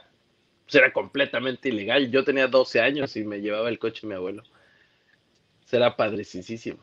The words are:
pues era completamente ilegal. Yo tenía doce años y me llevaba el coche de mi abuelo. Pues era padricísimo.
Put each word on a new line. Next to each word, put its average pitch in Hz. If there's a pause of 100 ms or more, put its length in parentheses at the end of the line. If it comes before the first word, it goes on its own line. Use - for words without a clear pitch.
(640)
pues -
era 131
completamente 127
ilegal. 117
Yo 135
tenía 135
doce 123
años 139
y 107
me 104
llevaba 104
el 113
coche 113
de 110
mi 101
abuelo. 98 (1160)
Pues -
era 120
padricísimo. 107